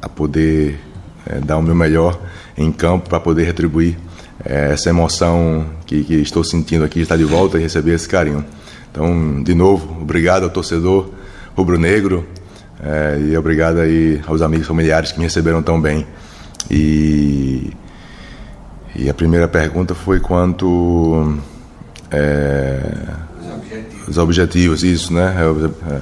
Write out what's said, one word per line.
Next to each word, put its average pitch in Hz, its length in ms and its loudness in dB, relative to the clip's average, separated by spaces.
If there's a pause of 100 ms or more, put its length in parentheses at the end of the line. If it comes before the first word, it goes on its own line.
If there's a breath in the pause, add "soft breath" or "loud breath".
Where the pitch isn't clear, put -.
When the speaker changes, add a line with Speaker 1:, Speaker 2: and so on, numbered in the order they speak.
Speaker 1:
a - 80 -10
poder, 76 680 0 (480)
é, - 140 -6
dar 76 160 0
o 80 60 2
meu 82 120 2
melhor 82 440 2 (380 loud breath)
em 78 140 2
campo 85 380 0
pra 82 120 0
poder 82 240 2
retribuir, 85 520 0 (480 loud breath)
é, 71 280 0
essa 76 160 -2
emoção 85 800 2 (200)
que, 76 180 -2
que 78 100 -2
estou 78 300 2
sentindo 80 400 0
aqui, 76 160 -2
estar 82 160 0
de 80 80 4
volta 85 340 2
e 82 40 0
receber 80 320 0
esse 82 140 -4
carinho. 76 360 0 (460 loud breath)
Então, 78 520 0
de 85 120 2
novo, 82 480 2
obrigado 85 420 2
ao 90 60 -2
torcedor 90 580 0 (480 loud breath)
rubro-negro, 90 680 2 (560 loud breath)
é, 76 380 -2
e 76 160 2
obrigado 80 420 2
aí 80 480 2
aos 80 160 0
amigos 80 240 0
familiares 80 460 2
que - 60 -8
me 82 60 -2
receberam 82 380 0
tão 82 180 2
bem. 76 260 0 (640 loud breath)
E, 73 1000 2 (1200 loud breath)
e 65 140 -2
a 69 60 0
primeira 85 340 4
pergunta 82 460 0
foi 92 260 0
quanto, 87 1160 2 (720 loud breath)
é, 69 720 0 (580)
Speaker 2:
Os 87 100 -14
objetivos. - 580 -14
Speaker 1:
os 78 100 -2
objetivos, 85 680 2
isso, 87 300 0
né? 92 240 2
É, 80 560 0
é. 69 80 -4